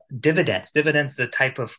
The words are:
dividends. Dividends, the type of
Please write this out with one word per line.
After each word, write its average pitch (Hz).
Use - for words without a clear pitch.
dividends. 147
Dividends, 147
the 127
type 131
of 117